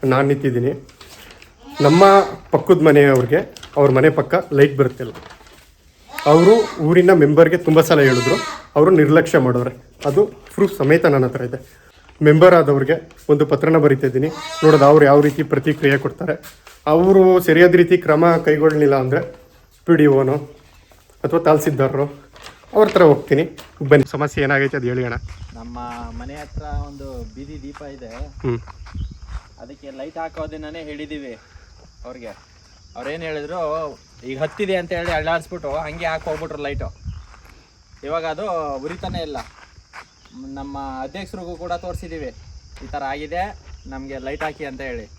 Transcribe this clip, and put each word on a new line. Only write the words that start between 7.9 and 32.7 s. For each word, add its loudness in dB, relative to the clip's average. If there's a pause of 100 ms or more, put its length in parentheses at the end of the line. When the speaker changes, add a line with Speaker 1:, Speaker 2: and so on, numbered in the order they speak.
Speaker 1:
ಹೇಳಿದ್ರು, 2 (380)
ಅವರು 4 (120)
ನಿರ್ಲಕ್ಷ್ಯ 4
ಮಾಡೋರೆ. -4 (320)
ಅದು 2
ಪ್ರೂಫ್ -6
ಸಮೇತ 2
ನನ್ನ 2
ಹತ್ರ -6
ಇದೆ. -10 (600)
ಮೆಂಬರ್ 6
ಆದವ್ರಿಗೆ 0 (320)
ಒಂದು 4
ಪತ್ರನ 0
ಬರೀತಾ 2
ಇದ್ದೀನಿ. -2 (340)
ನೋಡೋದು 6
ಅವ್ರು 8
ಯಾವ 6
ರೀತಿ -2 (100)
ಪ್ರತಿಕ್ರಿಯೆ -2
ಕೊಡ್ತಾರೆ. -6 (520)
ಅವರು 4 (240)
ಸರಿಯಾದ 6
ರೀತಿ 2
ಕ್ರಮ 2
ಕೈಗೊಳ್ಳಲಿಲ್ಲ 2 (100)
ಅಂದ್ರೆ -4 (640)
ಪಿ 2
ಡಿ 4
ಒನೋ 2 (840)
ಅಥವಾ -2
ತಹಸೀಲ್ದಾರರು -2 (500)
ಅವ್ರ 6
ಹತ್ರ 4
ಹೋಗ್ತೀನಿ. 4 (460)
ಬನ್ನಿ, 4
ಸಮಸ್ಯೆ -4
ಏನಾಗೈತೆ -2
ಅದು -6
ಹೇಳಿ -4
ಅಣ್ಣ. -8 (400)
Speaker 2:
ನಮ್ಮ -18 (400)
ಮನೆ -16
ಹತ್ರ -14 (240)
ಒಂದು -18 (300)
ಬೀದಿ -18
ದೀಪ -18
ಇದೆ, -18 (340)
Speaker 1:
ಹ್ಮ್. -4 (1000)
Speaker 2:
ಅದಕ್ಕೆ -20
ಲೈಟ್ -14
ಹಾಕೋದನ್ನೇ -14
ಹೇಳಿದೀವಿ -14 (720)
ಅವ್ರಿಗೆ. -18 (680)